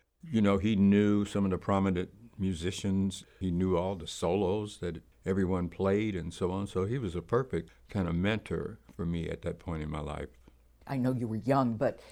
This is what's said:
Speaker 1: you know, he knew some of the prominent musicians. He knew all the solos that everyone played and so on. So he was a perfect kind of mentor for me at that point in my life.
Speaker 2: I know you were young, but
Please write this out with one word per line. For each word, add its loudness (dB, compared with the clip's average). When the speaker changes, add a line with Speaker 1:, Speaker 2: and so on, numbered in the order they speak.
Speaker 1:
you 2
know, 4
he 2
knew 6
some -2
of 2
the -2
prominent 2
musicians. -2
He -2
knew 2
all -2
the -12
solos -2
that -6
everyone 0
played 0
and -6
so -2
on. -2
So -2
he -2
was -4
a -4
perfect -2
kind -2
of 0
mentor -2
for -4
me -2
at -8
that -6
point -6
in -6
my -4
life. -8
Speaker 2:
I -6
know 0
you -2
were -2
young, 2
but 0